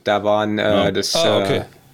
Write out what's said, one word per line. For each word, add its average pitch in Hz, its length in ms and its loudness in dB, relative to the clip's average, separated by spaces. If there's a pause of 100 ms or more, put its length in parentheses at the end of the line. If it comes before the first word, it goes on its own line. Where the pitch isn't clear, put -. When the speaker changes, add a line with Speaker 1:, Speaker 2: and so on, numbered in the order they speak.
Speaker 1:
Da 104 200 0
waren, 107 360 0
äh, - 20 0
Speaker 2:
Ja. 101 300 2
Speaker 1:
das, 98 240 -4
Speaker 3:
Ah, 107 260 2
okay. 98 160 0
Speaker 1:
äh, 151 60 -4 (300)